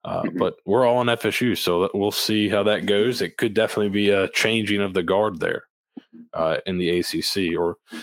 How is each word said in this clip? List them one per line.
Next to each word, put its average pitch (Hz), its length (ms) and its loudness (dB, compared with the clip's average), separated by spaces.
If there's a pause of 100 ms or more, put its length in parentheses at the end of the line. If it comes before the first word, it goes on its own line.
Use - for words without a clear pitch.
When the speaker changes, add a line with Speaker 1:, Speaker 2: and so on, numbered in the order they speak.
Speaker 1:
uh, - 180 -6
Speaker 2:
Mm-hmm. 90 160 -4
Speaker 1:
but 92 160 0 (100)
we're 120 220 2
all 120 120 4
on 120 100 0
F 120 160 0
S 104 160 -2
U, 120 140 2
so 87 280 0
that, 98 120 0
we'll 101 180 0
see 107 360 0
how 101 160 2
that 107 220 2
goes. 107 340 2
It 90 160 -4
could 107 180 -2
definitely 107 360 0
be 101 200 2
a 98 180 2
changing 107 520 0
of 98 140 -2
the 92 80 0
guard 95 380 0
there, - 240 -4 (680)
uh, 80 320 0
in 92 140 -4
the 87 120 0
A 87 120 2
C - 180 -4
C, 82 360 -2
or 85 200 -2 (260)